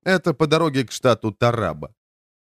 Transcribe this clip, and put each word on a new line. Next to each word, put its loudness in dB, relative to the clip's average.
это 0
по 0
дороге 0
к -16
штату 0
Тараба. -4